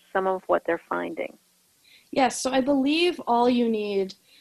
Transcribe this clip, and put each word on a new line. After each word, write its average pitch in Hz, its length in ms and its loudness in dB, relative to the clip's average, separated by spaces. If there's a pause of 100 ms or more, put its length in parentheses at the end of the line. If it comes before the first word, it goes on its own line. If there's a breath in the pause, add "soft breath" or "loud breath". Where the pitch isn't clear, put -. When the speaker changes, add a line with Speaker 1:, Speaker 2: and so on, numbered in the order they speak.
(140)
Speaker 1:
some 190 140 0
of 185 200 -2
what 175 180 0
they're 165 220 -2
finding. 175 500 -8 (760 soft breath)
Speaker 2:
Yes, 247 300 0
so 254 100 -4
I 262 100 2
believe 294 640 2
all 240 220 4
you 240 180 2
need, 202 480 -2 (260 soft breath)